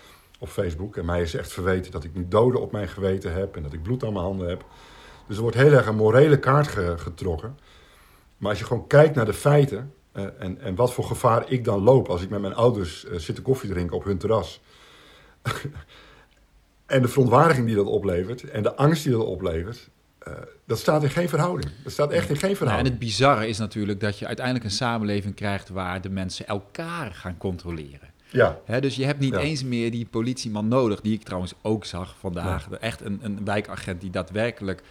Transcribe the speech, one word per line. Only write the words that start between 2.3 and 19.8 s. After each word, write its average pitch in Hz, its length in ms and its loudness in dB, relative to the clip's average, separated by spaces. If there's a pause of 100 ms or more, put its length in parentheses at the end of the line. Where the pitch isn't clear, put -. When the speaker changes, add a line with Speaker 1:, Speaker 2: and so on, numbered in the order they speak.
Speaker 1:
op - 100 -6
mijn 104 160 -4
geweten 95 460 -2
heb 98 220 -4
en 82 80 -8
dat 71 100 -8
ik 82 100 -8
bloed 123 200 -2
aan 110 100 -2
mijn 90 120 -2
handen 95 240 -4
heb. 90 160 -6 (640)
Dus 107 80 -8
er 104 60 -4
wordt 113 160 0
heel 139 140 10
erg 127 160 4
een 110 80 0
morele 127 440 8
kaart 143 280 4
ge-, 87 300 -2
getrokken. 90 600 -6 (800)
Maar 98 120 -2
als 104 100 0
je - 60 -8
gewoon - 220 -4
kijkt 143 280 8
naar 117 100 2
de 104 80 0
feiten, 143 600 2 (180)
eh, - 120 -8 (160)
en, 92 220 -8
en 95 140 -6
wat 120 180 2
voor - 100 -4
gevaar 117 480 0
ik 120 140 -2
dan 101 160 0
loop 120 280 8
als 90 120 -2
ik 92 80 -6
met 101 120 -4
mijn 95 140 -6
ouders, 110 500 2
eh, - 120 -8
zit - 180 -6
te - 60 -12
koffie - 280 -2
drinken 90 260 -2
op - 80 -4
hun 101 140 -2
terras. 101 440 -2 (800)
<laughs> - 100 -4 (1300)
En 135 160 4
de 123 60 4
verontwaardiging 135 600 6
die 113 80 2
dat 101 100 4
oplevert 95 580 -2
en 107 200 -4
de - 120 0
angst 151 280 2
die 139 80 0
dat 113 140 2
oplevert, 90 640 -6 (300)